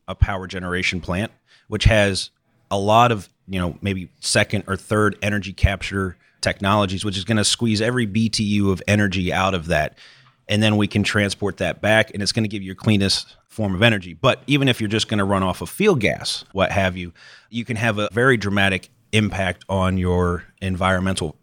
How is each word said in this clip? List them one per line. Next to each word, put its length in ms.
a 80
power 320
generation 520
plant, 320
which 180
has 440
a 80
lot 340
of, 180
you 120
know, 220
maybe 280
second 480
or 80
third 460
energy 320
capture 640
technologies, 640
which 120
is 60
gonna 220
squeeze 360
every 240
B 220
T 160
U 280
of 160
energy 440
out 220
of 140
that. 300
And 140
then 160
we 100
can 160
transport 540
that 240
back, 320
and 80
it's 100
gonna 160
give 140
you 60
your 80
cleanest 600
form 260
of 80
energy. 320
But 320
even 220
if 140
you're 80
just 180
gonna 180
run 160
off 200
of 80
field 320
gas, 500
what 200
have 260
you, 160
you 160
can 120
have 200
a 140
very 240
dramatic 540
impact 560
on 280
your 460
environmental 800